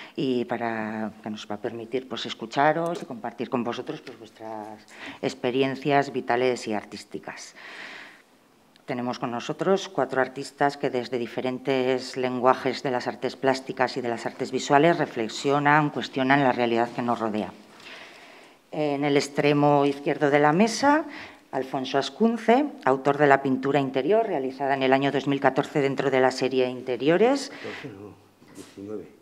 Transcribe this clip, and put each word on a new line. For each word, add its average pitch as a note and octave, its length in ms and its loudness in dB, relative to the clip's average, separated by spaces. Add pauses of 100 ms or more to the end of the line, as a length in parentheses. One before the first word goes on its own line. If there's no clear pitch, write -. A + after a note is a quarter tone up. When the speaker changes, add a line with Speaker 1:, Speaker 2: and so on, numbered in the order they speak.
(160)
Speaker 1:
y B2 300 -2
para A2 640 -4 (100)
que A#2 80 -10
nos G#2+ 200 -10
va G#2 60 -6
a G#2 60 -14
permitir, A#2 460 -6
pues, - 180 -8
escucharos D#3 760 -2
y D#3+ 40 -10
compartir A#2 440 -10
con A#2+ 160 -2
vosotros, A#2+ 340 -6
pues, B2+ 180 -16
vuestras A2 720 -14 (340)
experiencias C3+ 920 0
vitales B2 560 0
y A2 40 -2
artísticas. - 800 -10 (1300)
Tenemos B2 340 -6
con B2+ 120 -6
nosotros E3 580 -2
cuatro C3 320 0
artistas C#3 560 -2
que C#3 120 -2
desde B2 280 -2
diferentes B2+ 1000 -2
lenguajes B2+ 640 2
de C#3 100 -2
las B2 160 -2
artes A#2+ 280 -6
plásticas C3 600 -2
y C3 40 -4
de A#2+ 60 -4
las A#2 180 -4
artes A#2+ 260 -6
visuales D3 460 4
reflexionan, C#3+ 920 2
cuestionan C3+ 540 0
la B2 100 4
realidad A#2 420 2
que C3+ 60 -4
nos A#2 180 -2
rodea. G#2 320 -2 (1200)
En D3 320 -2
el C#3+ 140 4
extremo D3 680 4
izquierdo C#3+ 440 0
de D3 100 6
la D3 140 6
mesa, C4+ 500 4 (480)
Alfonso C3+ 460 -4
Ascunce, A3+ 720 2 (180)
autor C3+ 320 2
de D3 100 6
la C3+ 140 8
pintura C3+ 400 2
interior C#3 440 2
realizada C3+ 480 -2
en C3+ 100 0
el C3 100 6
año C#3 180 4
dos C3+ 160 -2
mil C#3 140 0
catorce C#3 400 2
dentro C3+ 280 0
de C3 120 4
la C3 100 6
serie C3 380 0
Interiores. D3 800 0
Speaker 2:
Catorce - 400 -12
no, G2 260 -16 (400)
diecinueve. G2+ 520 -12 (140)